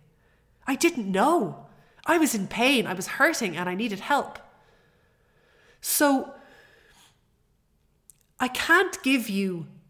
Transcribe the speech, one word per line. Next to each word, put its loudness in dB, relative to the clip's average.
I 0
didn't 0
know. 0
I 4
was 2
in -4
pain, 2
I -4
was -8
hurting, 0
and -4
I -4
needed -4
help. -2
So 0
I -2
can't 2
give 2
you -2